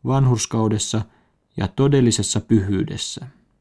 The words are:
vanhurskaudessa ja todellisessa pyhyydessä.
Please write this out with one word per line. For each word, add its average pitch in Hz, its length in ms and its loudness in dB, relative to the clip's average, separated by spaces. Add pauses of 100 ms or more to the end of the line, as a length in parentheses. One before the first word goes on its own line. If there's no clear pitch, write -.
vanhurskaudessa 113 960 0 (560)
ja 95 100 -2
todellisessa 127 720 2
pyhyydessä. - 880 -2 (340)